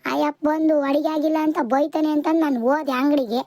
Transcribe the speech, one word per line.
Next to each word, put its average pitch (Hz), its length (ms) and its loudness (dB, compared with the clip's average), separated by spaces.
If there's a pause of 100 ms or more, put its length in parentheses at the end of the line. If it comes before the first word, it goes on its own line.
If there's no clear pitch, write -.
(120)
ಆ 277 40 -2
ಯಪ್ಪ 294 300 -2
ಬಂದು 311 360 2
ಅಡಿಗೆ 285 260 0
ಆಗಿಲ್ಲ 311 340 0
ಅಂತ 311 200 0
ಬೈತಾನೆ 294 500 0
ಅಂತ 294 200 0
ನಾನ್ 302 260 0
ಹೋದೆ 277 340 0
ಅಂಗಡಿಗೆ. 254 560 0